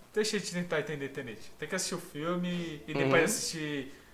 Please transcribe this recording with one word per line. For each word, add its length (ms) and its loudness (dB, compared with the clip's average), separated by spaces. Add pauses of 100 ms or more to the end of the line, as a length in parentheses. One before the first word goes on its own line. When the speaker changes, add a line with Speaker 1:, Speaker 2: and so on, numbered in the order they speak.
(140)
Speaker 1:
deixa 220 2
a 40 4
gente 140 -6
tentar 260 2
entender 280 -4
Tenet. 320 -8 (180)
Tem 100 -6
que 60 -4
assistir 220 0
o 20 -2
filme 880 -2
e 80 -6
depois 180 6
Speaker 2:
Uhum. 120 8
Speaker 1:
assistir, 680 -2 (220)